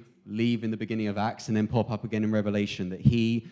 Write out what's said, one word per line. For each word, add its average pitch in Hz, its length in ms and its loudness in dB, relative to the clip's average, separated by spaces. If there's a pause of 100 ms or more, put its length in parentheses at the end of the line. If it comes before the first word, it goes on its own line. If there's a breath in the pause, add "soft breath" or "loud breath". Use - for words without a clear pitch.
(300)
leave 113 360 0
in 110 60 -2
the 110 60 -4
beginning 110 300 -2
of 101 100 -2
Acts, 107 300 -4
and 110 80 0
then 107 120 2
pop 113 220 2
up 107 140 -4
again 107 200 -2
in 107 80 2
Revelation, 104 580 0
that 92 100 -8
he 117 520 2